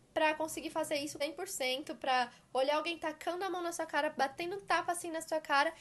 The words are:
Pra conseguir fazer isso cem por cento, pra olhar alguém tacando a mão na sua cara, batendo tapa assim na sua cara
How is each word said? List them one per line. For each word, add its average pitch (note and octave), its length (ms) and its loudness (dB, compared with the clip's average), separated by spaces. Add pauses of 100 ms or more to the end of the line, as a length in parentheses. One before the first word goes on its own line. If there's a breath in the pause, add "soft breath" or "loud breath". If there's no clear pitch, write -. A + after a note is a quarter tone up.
(140)
Pra D#4 200 6
conseguir D#4 360 -4
fazer D#4+ 260 -2
isso D4 220 -2
cem D4 160 -2
por - 120 -8
cento, C4+ 480 -2
pra B3+ 380 2 (220 loud breath)
olhar C#4 240 4
alguém D#4+ 200 -2
tacando E4 460 -4
a F#4+ 60 -2
mão F4 120 -2
na E4+ 120 -2
sua E4 120 -4
cara, D4+ 260 0
batendo E4+ 500 -2
tapa F4 320 0
assim E4+ 180 -6
na D#4+ 80 -4
sua D#4 220 -2
cara D4+ 400 4